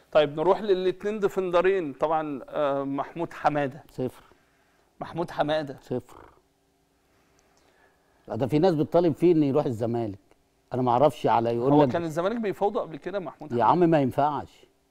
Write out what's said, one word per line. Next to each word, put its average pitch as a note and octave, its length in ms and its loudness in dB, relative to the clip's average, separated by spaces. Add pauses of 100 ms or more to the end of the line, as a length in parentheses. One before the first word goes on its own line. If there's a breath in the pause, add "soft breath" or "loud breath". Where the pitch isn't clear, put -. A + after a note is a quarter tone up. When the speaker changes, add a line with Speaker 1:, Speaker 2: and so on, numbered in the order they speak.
(120)
Speaker 1:
طيب، D3+ 280 2
نروح F#3+ 220 2
للاتنين G3 580 -2
ديفندرين F3+ 720 0
طبعًا. D#3 560 -4
آه، C#3 340 -2
محمود C#3 500 -6
حمادة. D3 580 -2
Speaker 2:
صفر. - 320 -8 (760)
Speaker 1:
محمود E3 320 -8
حمادة. D3+ 500 -4
Speaker 2:
صفر. - 440 -10 (2000)
لا، G#2 80 -8
ده B2 120 -2
في D3+ 120 2
ناس F3 160 4
بتطالب D#3 400 2
فيه F3 160 4
إنه D#3 140 4
يروح C#3 200 0
الزمالك. A#2 540 -4 (540)
أنا B2+ 80 -2
ما B2 100 2
أعرفش C3+ 360 2
على A#2 280 2
يقول B2+ 180 2
Speaker 1:
هو D3 100 8
Speaker 2:
لك C3 60 4
Speaker 1:
كان E3+ 140 -4
الزمالك F3 380 -4
بيفاوضه G3+ 400 -4
قبل D#3+ 160 -12
كده F#3 220 -10
محمود D3+ 320 -12
Speaker 2:
يا A#2 140 2
Speaker 1:
حمادة؟ D#3+ 200 6
Speaker 2:
عم، E3 40 4
ما D#3 120 4
ينفعش. C3+ 640 -2 (260)